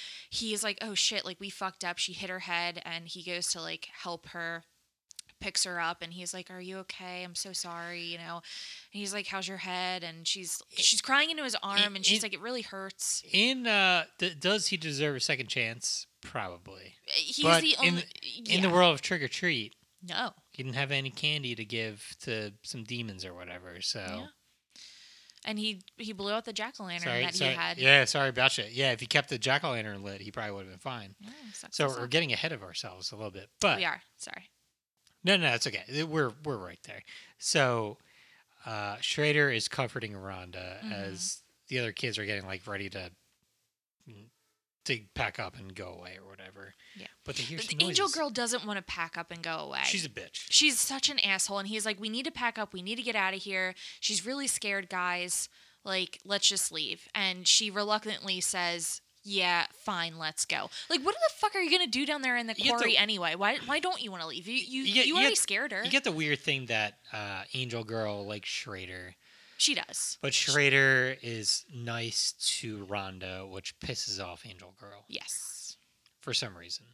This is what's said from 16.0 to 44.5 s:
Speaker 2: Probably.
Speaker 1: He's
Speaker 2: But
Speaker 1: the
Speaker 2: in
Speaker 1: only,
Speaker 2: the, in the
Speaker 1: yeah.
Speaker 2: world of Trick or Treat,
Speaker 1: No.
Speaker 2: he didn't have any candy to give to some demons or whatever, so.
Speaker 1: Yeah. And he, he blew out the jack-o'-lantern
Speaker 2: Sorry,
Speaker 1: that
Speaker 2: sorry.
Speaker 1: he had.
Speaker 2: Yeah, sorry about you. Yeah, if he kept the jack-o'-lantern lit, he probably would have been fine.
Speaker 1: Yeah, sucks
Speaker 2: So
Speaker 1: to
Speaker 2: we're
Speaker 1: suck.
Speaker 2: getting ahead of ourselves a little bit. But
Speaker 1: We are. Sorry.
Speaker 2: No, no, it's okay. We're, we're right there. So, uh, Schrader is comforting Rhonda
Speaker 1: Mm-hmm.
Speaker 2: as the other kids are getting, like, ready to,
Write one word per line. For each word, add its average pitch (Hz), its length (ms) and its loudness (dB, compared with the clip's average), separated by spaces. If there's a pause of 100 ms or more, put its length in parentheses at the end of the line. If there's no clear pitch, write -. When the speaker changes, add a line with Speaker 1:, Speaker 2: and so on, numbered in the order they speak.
Speaker 2:
Probably. 95 760 -10 (100)
Speaker 1:
He's 156 400 0
Speaker 2:
But 330 160 10
Speaker 1:
the - 200 6
Speaker 2:
in 170 100 6
Speaker 1:
only, 175 120 0 (400)
Speaker 2:
the, - 120 2
in 185 60 6
the 190 60 6
Speaker 1:
yeah. 170 60 4
Speaker 2:
world 175 200 10
of 135 80 -2
Trick 165 220 0
or 131 60 -2
Treat, 135 440 0 (320)
Speaker 1:
No. 202 280 -2 (180)
Speaker 2:
he 131 120 -8
didn't 131 120 -4
have 139 160 0
any 135 200 0
candy 147 440 -2
to 110 80 -8
give 110 500 -6 (100)
to 107 280 -4 (100)
some 117 220 -10
demons 107 400 -6
or 92 100 -10
whatever, 87 460 -12
so. 101 260 -4
Speaker 1:
Yeah. 90 200 -6 (1200)
And 214 140 -2
he, 214 240 -2 (160)
he 220 160 -8
blew 196 180 -4
out 226 140 0
the 226 80 -8
jack-o'-lantern 190 480 -6
Speaker 2:
Sorry, 123 220 0
Speaker 1:
that 170 100 0
Speaker 2:
sorry. 139 160 2
Speaker 1:
he 131 80 0
had. 170 220 0
Speaker 2:
Yeah, 135 260 8
sorry 139 240 2
about 127 300 4
you. 104 100 -4
Yeah, 127 220 2
if 113 80 -2
he 120 80 -8
kept 147 220 4
the 131 100 -2
jack-o'-lantern 117 640 0
lit, 98 180 -6
he 101 80 -10
probably 107 220 -4
would 98 140 -8
have 95 80 -14
been 92 40 -16
fine. 107 420 -8
Speaker 1:
Yeah, 208 120 -16 (200)
sucks - 260 -12
Speaker 2:
So 160 100 4
Speaker 1:
to - 60 0
Speaker 2:
we're 120 80 -6
Speaker 1:
suck. 123 100 -4
Speaker 2:
getting 151 200 4
ahead 160 200 2
of 117 100 -8
ourselves 92 500 -8
a 107 40 -12
little 104 160 -8
bit. 95 180 -14 (100)
But 160 200 6
Speaker 1:
We 175 60 2
are. - 180 0 (140)
Sorry. - 340 -14 (720)
Speaker 2:
No, 190 140 6
no, 151 180 4
it's 117 100 0
okay. 127 380 -2
We're, 151 280 2 (140)
we're 135 180 -2
right 87 200 -12
there. - 180 -14 (380)
So, 120 580 4 (720)
uh, 104 340 -4
Schrader 147 480 4
is 113 180 2
comforting 117 460 -2
Rhonda 92 720 -10
Speaker 1:
Mm-hmm. 107 80 -10
Speaker 2:
as 98 500 -6 (280)
the 127 100 0
other 113 120 0
kids 113 280 -4
are 104 60 -4
getting, 98 200 -4
like, 95 220 -8
ready 98 240 -6
to, 92 180 -10 (1800)